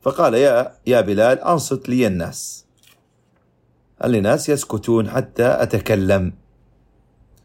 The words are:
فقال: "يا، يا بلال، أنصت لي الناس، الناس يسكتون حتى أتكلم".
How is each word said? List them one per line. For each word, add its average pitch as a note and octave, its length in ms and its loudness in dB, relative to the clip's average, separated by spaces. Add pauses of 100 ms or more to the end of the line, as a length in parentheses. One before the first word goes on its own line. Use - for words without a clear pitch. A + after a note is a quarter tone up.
فقال: C3+ 320 0
"يا، B2 380 2 (160)
يا A#2+ 140 4
بلال، G#2+ 380 2
أنصت - 500 -2
لي B2 180 2
الناس، - 580 -8 (1400)
الناس A#2+ 440 0
يسكتون A2+ 600 -2
حتى A#2+ 540 -2
أتكلم". G2 720 0 (1120)